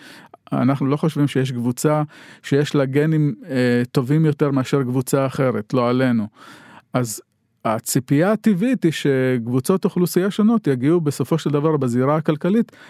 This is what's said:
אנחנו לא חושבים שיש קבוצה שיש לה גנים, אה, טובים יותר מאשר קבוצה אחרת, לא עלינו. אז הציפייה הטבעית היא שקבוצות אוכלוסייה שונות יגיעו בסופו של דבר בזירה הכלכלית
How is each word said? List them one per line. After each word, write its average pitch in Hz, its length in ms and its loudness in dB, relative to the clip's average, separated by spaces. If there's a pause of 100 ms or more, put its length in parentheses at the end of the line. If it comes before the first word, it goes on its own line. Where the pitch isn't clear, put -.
(600)
אנחנו 135 240 2
לא 139 120 0
חושבים 147 300 0
שיש 131 240 -2
קבוצה 127 520 0 (400)
שיש 147 320 0
לה 139 100 2
גנים, 147 500 0 (140)
אה, 123 320 2 (100)
טובים 147 340 2
יותר 147 260 0
מאשר 139 320 0
קבוצה 131 420 0
אחרת, 123 480 -2
לא 123 160 0
עלינו. 123 380 0 (640)
אז 120 280 -4 (440)
הציפייה 143 680 0
הטבעית 220 520 0
היא 165 80 2
שקבוצות 131 920 0
אוכלוסייה 180 460 0
שונות 220 360 2
יגיעו 143 340 0
בסופו 147 360 -2
של - 120 -4
דבר 147 280 2
בזירה 131 380 0
הכלכלית 175 560 0 (180)